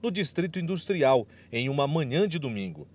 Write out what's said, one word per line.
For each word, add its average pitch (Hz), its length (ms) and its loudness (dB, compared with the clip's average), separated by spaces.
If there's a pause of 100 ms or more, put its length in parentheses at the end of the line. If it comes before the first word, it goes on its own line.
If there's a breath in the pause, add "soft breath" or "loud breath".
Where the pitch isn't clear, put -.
no 226 80 0
Distrito 175 480 -2
Industrial, 160 680 2 (240 loud breath)
em 120 160 -2
uma 139 200 0
manhã 156 400 0
de 170 100 -4
domingo. 98 580 -6